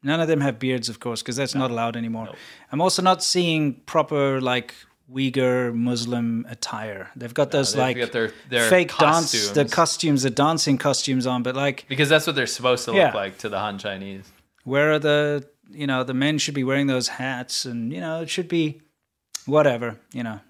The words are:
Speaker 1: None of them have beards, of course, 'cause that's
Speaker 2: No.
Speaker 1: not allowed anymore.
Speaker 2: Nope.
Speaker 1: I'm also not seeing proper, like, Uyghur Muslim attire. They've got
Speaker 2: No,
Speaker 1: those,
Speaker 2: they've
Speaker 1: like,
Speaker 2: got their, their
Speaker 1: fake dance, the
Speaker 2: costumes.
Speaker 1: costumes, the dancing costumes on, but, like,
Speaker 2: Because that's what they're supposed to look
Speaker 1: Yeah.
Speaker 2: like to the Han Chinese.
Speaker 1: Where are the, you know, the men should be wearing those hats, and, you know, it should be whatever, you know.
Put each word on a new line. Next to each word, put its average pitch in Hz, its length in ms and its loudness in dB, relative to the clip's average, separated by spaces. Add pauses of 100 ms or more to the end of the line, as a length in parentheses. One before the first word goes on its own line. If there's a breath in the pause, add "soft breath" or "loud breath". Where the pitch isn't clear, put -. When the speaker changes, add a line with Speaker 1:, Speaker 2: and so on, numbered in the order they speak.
Speaker 1:
None 151 160 0
of 160 80 2
them 156 140 2
have 131 180 0
beards, 127 300 -2
of 110 100 -12
course, 117 240 -6
'cause 120 140 -6
that's 135 180 -4
Speaker 2:
No. 139 60 0
Speaker 1:
not 127 100 0
allowed 117 260 -2
anymore. 113 280 -6
Speaker 2:
Nope. - 100 -16 (360 loud breath)
Speaker 1:
I'm 147 100 -2
also 185 200 2
not 185 220 2
seeing 160 500 0 (140)
proper, 139 520 0
like, 123 360 -2 (360)
Uyghur 127 640 0
Muslim 117 760 -2
attire. 110 680 -10
They've 120 180 -12
got 143 180 2
Speaker 2:
No, 147 80 2
Speaker 1:
those, 135 140 0
Speaker 2:
they've 139 60 0
Speaker 1:
like, 127 180 0
Speaker 2:
got 120 140 -2
their, 113 200 0 (180)
their 117 200 4
Speaker 1:
fake 180 300 4
dance, 156 320 4
the 120 60 0 (260)
Speaker 2:
costumes. 120 100 -2
Speaker 1:
costumes, 156 500 2
the 135 60 2
dancing 143 480 2
costumes 131 480 0
on, 127 160 -2
but, 127 140 -2
like, 139 320 -2
Speaker 2:
Because 139 220 2
that's 156 180 4
what 151 80 -2
they're 131 100 2
supposed 120 400 0
to - 60 -4
look 196 80 4
Speaker 1:
Yeah. 135 140 4
Speaker 2:
like 98 260 -6
to 110 100 -6
the 101 80 -4
Han 101 220 -4
Chinese. 98 460 -10 (400)
Speaker 1:
Where 143 260 2
are 151 80 2
the, 147 480 0 (240)
you 147 160 -6
know, 127 160 0
the 127 100 -4
men 143 240 2
should 147 160 -4
be 139 100 -2
wearing 139 240 0
those 127 200 0
hats, 127 580 -6
and, 120 260 -6
you 175 100 -8
know, 165 200 -6
it 156 80 -8
should 180 200 -4
be 156 320 0 (640)
whatever, 123 520 2 (160)
you 123 100 -6
know. 110 260 -8